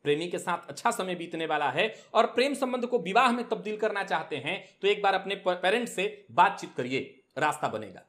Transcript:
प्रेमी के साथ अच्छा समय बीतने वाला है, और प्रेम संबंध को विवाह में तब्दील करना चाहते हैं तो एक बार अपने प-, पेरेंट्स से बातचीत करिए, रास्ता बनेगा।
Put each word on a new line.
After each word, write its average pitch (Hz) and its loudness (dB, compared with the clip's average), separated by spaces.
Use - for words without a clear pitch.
प्रेमी 147 2
के 175 -4
साथ 175 -4
अच्छा 185 -2
समय 185 -4
बीतने 165 -6
वाला 151 0
है, 196 0
और 226 6
प्रेम 262 0
संबंध 247 -2
को 240 0
विवाह 208 4
में 240 -2
तब्दील 208 -4
करना 208 0
चाहते 160 -2
हैं 156 -6
तो 196 2
एक 202 4
बार 196 4
अपने 190 -2
प-, 185 -2
पेरेंट्स 196 0
से 208 -4
बातचीत 180 4
करिए, 123 -4
रास्ता 143 0
बनेगा। 104 -6